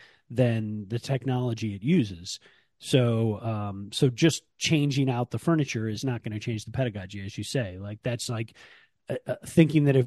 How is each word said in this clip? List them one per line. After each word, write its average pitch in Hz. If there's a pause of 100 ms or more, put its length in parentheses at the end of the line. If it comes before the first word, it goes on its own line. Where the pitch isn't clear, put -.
(300)
than 110
the 117
technology 123
it 92
uses. 101 (400)
So, 113
um, 104
so 139
just 147 (120)
changing 143
out 120
the 113
furniture 131
is 107
not 123
gonna 107
change 110
the 110
pedagogy, 101
as 95
you 104
say. 95
Like, 104
that's 120
like, 113 (560)
uh, 131 (100)
uh, - (100)
thinking 156
that 135
if, 127